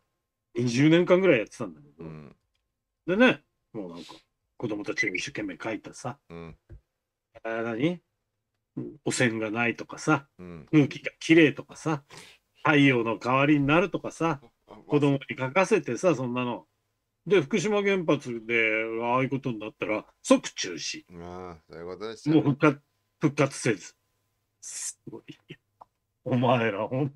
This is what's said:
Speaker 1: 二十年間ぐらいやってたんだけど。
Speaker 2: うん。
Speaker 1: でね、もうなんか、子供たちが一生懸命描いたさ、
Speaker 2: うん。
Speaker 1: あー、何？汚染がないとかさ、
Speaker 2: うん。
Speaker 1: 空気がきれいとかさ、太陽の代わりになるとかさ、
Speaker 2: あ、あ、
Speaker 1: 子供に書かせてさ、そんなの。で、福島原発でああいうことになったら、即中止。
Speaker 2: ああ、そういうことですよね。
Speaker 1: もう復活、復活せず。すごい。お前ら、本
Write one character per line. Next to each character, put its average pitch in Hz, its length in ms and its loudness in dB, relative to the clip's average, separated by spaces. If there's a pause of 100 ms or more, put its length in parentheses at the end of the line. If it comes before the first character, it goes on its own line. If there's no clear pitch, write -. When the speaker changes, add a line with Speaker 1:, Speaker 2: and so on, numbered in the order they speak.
(540)
Speaker 1:
二 120 140 0
十 135 220 4
年 170 160 6
間 180 140 6
ぐ 190 80 4
ら 147 80 6
い - 20 2
や 101 80 -4
っ - 20 -14
て - 80 -20
た 110 100 -8
ん 85 80 -12
だ 76 60 -20
け 73 80 -20
ど。 - 160 -18
Speaker 2:
う - 20 -12
ん。 78 300 -16 (680)
Speaker 1:
で 180 100 0
ね、 226 260 4 (300)
も 98 160 -10
う - 60 -14
な 85 60 -14
ん 85 40 -14
か、 - 100 -20 (440)
子 120 100 -4
供 104 160 -6
た 104 100 -6
ち - 120 -2
が 92 80 -4
一 90 100 -6
生 - 80 -8
懸 110 100 -8
命 95 120 -6
描 113 200 -6
い 92 60 -8
た - 140 -16
さ、 - 240 -10 (100)
Speaker 2:
う 85 60 -16
ん。 82 240 -14 (840)
Speaker 1:
あ 113 60 -10
ー、 113 140 -6
何？ 127 400 -2 (1040)
汚 120 60 -2
染 113 260 0
が 110 120 -4
な 117 180 -2
い 113 80 -4
と - 100 -12
か - 100 -16
さ、 147 320 -2 (100)
Speaker 2:
う 90 60 -16
ん。 85 260 -16
Speaker 1:
空 147 180 6
気 - 140 -14
が - 160 -8
き - 160 4
れ 160 140 8
い 131 60 -2
と 131 100 -14
か - 120 -20
さ、 156 280 -4 (580)
太 151 180 4
陽 127 240 4
の 110 140 -4
代 120 160 -2
わ 139 120 4
り 151 120 4
に 139 80 0
な 151 140 4
る 185 100 0
と - 100 -6
か 110 100 -10
さ、 156 300 -4 (280)
Speaker 2:
あ、 - 60 -20
あ、 - 20 -18 (100)
Speaker 1:
子 147 140 2
供 143 140 4 (160)
に 110 80 -10
書 131 120 -4
か 185 140 2
せ 190 160 2
て 127 160 -4
さ、 170 180 2
そ 127 120 -4
ん 120 80 -4
な 123 100 -2
の。 120 220 -6 (600)
で、 180 140 4
福 151 180 0
島 208 240 0
原 196 220 0
発 123 400 -2
で 110 400 0 (180)
あ 120 140 2
あ 131 60 2
い 135 40 0
う - 40 -4
こ 135 80 -2
と 135 120 -6
に 110 80 -6
な 107 100 -10
っ 110 40 -14
た - 140 -8
ら、 104 200 -4 (160)
即 - 280 4
中 92 240 -8
止。 - 300 -10 (140)
Speaker 2:
あ 90 340 -12
あ、 80 180 -20
そ 78 40 -18
う 80 60 -14
い - 40 -14
う - 20 -10
こ 90 100 -10
と 98 100 -10
で 113 120 -12
す - 100 -8
よ 156 60 4
ね。 151 80 6
Speaker 1:
も 139 60 -2
う - 40 4
復 - 80 -8
活、 147 220 2 (360)
復 143 160 0
活 139 240 -2
せ 120 160 0
ず。 - 200 -14 (680)
す - 400 -12 (100)
ご - 100 -14
い。 - 20 -20 (1040)
お - 120 0
前 120 340 4
ら、 101 160 -4
本 139 300 -4